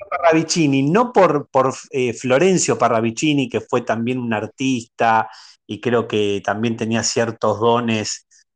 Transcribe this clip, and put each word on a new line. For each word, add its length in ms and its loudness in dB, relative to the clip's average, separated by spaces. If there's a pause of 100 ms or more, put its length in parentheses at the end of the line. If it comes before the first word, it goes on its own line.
(100)
Parravicini, 800 2
no 220 2
por, 380 4
por, 240 0 (180)
eh, 220 -2
Florencio 640 2
Parravicini, 720 0
que 140 -4
fue 200 -2
también 360 -4
un 160 -4
artista 960 -2 (360)
y 140 -10
creo 280 0
que 360 -2
también 320 -2
tenía 280 -2
ciertos 560 -2
dones, 640 -2 (300)